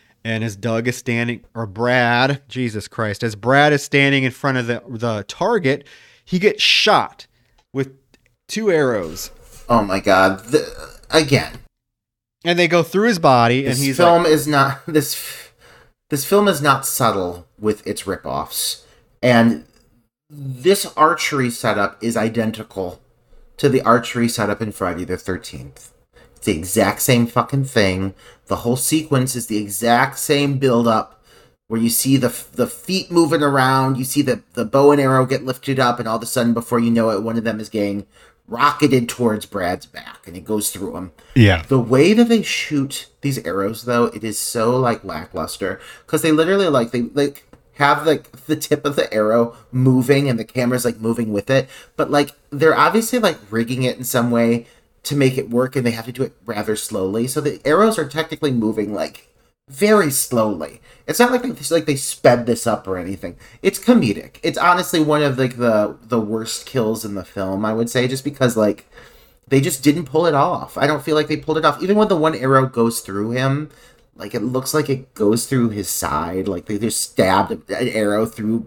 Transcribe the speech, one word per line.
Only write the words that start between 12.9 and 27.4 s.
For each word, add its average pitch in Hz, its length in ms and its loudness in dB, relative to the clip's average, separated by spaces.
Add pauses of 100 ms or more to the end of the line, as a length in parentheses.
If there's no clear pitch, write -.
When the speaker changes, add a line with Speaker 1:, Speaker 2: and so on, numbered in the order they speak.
Speaker 1:
his 208 140 2
body, 127 420 4
Speaker 2:
This 131 160 -2
Speaker 1:
and 139 80 0
he's 131 100 -2
Speaker 2:
film 170 280 6
Speaker 1:
like 156 80 4
Speaker 2:
is 147 160 2
not, 139 400 2
this, - 640 -4 (580)
this 139 160 -4
film 202 240 2
is 160 120 0
not 139 240 2
subtle 92 600 -2 (140)
with 107 260 -2
its 104 180 -6
ripoffs. - 800 -6 (400)
And 117 440 4 (640)
this 143 540 -2 (120)
archery 151 540 2
setup 104 520 -2
is 117 140 -2
identical 107 840 -4 (560)
to 143 120 2
the 123 140 2
archery 117 460 2
setup 104 320 -2
in 107 120 -6
Friday 90 320 -6
the 90 120 -6
thirteenth. 69 760 -12 (440)
It's - 100 -18
the 110 100 2
exact 92 460 0
same 120 240 2
fucking 135 380 -2